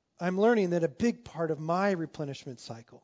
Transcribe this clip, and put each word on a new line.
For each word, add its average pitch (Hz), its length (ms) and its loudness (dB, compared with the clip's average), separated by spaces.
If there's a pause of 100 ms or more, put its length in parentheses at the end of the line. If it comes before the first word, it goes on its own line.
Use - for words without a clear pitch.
(200)
I'm 180 200 0
learning 208 320 4
that 175 120 2
a 165 60 2
big 233 340 0
part 165 260 -4
of 151 100 -2
my 175 320 0
replenishment 147 680 -6
cycle - 440 -16